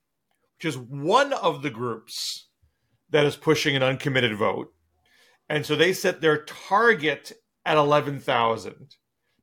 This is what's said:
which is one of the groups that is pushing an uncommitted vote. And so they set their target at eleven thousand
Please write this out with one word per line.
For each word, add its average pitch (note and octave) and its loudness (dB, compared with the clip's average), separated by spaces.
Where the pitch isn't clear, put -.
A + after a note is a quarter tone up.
which - -12
is C#3+ -4
one D3+ 0
of D#3 -2
the D3 -4
groups - -10
that D3 4
is C3+ -2
pushing D3+ 0
an C3 0
uncommitted C3 0
vote. G#2+ -2
And D3+ -2
so D3+ -2
they E3+ 4
set F3+ -4
their D3+ 2
target F#3+ 0
at D#3+ 2
eleven C#3+ 2
thousand A2+ -2